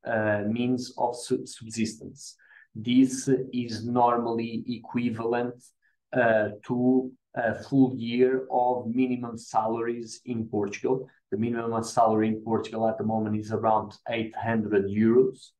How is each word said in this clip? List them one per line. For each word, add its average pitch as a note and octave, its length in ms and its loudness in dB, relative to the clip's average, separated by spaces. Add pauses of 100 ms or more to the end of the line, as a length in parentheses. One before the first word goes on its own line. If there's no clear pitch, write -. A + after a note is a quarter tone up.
uh, G#2+ 420 0
means B2 500 -2
of B2 180 -2
su-, - 300 -4
subsistence. - 880 -8 (400)
This B2 540 2 (240)
is A2+ 320 -6
normally A#2 800 0
equivalent, A#2+ 880 -2 (580)
uh, A2 360 4 (180)
to B2+ 440 2 (240)
a A2+ 280 0
full C3 320 4
year B2+ 560 2
of B2 360 0
minimum A#2+ 500 -2
salaries A#2 880 -4
in A2+ 220 -4
Portugal. G#2 600 -2 (240)
The G2 60 -4
minimum A#2 460 -2
salary A2 460 4
in A2 120 -2
Portugal A2 460 -2
at A2 100 -2
the G#2+ 60 -6
moment A2 320 -2
is G#2+ 160 -6
around G#2+ 420 0 (140)
eight A2+ 280 -4
hundred G#2 500 0
euros. A2+ 640 2 (100)